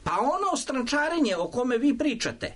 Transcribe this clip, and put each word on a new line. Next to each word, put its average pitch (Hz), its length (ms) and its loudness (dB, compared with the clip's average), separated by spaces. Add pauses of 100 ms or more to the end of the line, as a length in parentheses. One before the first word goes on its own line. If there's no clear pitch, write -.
Pa 160 80 -2
ono 339 440 2
strančarenje 277 800 0
o 170 120 -2
kome 247 300 0
vi 269 200 2
pričate 233 580 -4